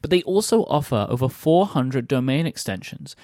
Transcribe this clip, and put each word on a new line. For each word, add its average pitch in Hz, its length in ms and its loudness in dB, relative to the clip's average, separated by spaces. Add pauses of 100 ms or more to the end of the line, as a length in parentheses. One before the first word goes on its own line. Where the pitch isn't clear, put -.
But 151 80 -8
they 180 140 4
also 214 400 2
offer 123 460 0
over 123 200 0
four 170 360 4
hundred 131 440 -2
domain 131 360 0
extensions, - 800 -8